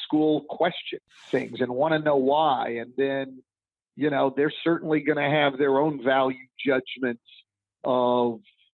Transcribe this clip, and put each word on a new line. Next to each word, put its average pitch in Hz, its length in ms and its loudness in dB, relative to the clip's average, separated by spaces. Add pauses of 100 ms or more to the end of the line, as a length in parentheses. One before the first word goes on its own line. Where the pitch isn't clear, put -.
school 151 460 0
question - 500 -4 (320)
things 127 300 -2
and 123 100 -2
wanna 156 280 0
know 151 180 2
why. 131 600 2
And 120 180 -12
then, 135 440 -2 (540)
you 147 140 0
know, 135 260 0
they're 147 160 2 (100)
certainly 165 380 0
gonna 147 300 0
have 143 280 2
their 135 220 2
own 147 240 0
value 131 320 2 (300)
judgments 127 580 -2 (640)
of, 123 560 2 (320)